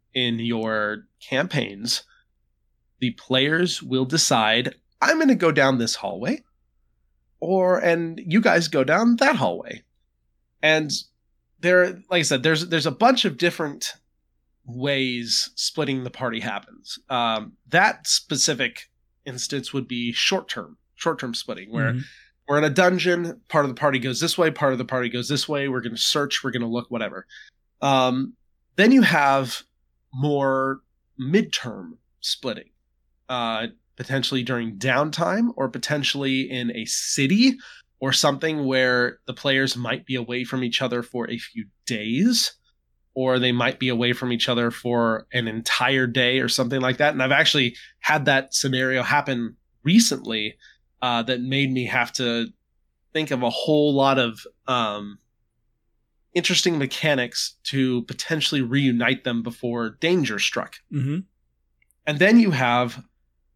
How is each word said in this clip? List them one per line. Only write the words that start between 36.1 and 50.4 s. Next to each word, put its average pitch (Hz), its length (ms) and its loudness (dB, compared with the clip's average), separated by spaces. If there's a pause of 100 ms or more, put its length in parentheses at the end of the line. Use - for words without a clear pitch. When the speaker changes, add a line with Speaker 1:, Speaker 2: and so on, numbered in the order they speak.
Speaker 1:
in 123 240 -4
a 113 120 -8
city 208 680 2 (440)
or 131 120 -2
something 147 520 0
where 127 600 2
the 127 60 -10
players 135 440 0
might 120 300 -6
be 131 100 -4
away 123 260 -6
from 127 220 -4
each 120 180 -2
other 120 220 -4
for 117 260 -8
a 117 80 -6
few 110 280 -12 (200)
days, 123 640 0 (640)
or 131 240 2
they 123 140 2
might 123 260 0
be 127 100 -2
away 123 240 0
from 123 180 -4
each 117 160 -2
other 120 240 0
for 117 640 -2
an 120 160 -2
entire 127 580 0
day 123 340 2
or - 100 -2
something 127 320 0
like 127 160 0
that. 151 160 4
And 131 80 -2
I've 131 100 2
actually 143 420 2 (260)
had 151 260 0
that 135 260 2
scenario 131 500 0
happen 123 540 -2 (260)
recently, 135 760 0 (420)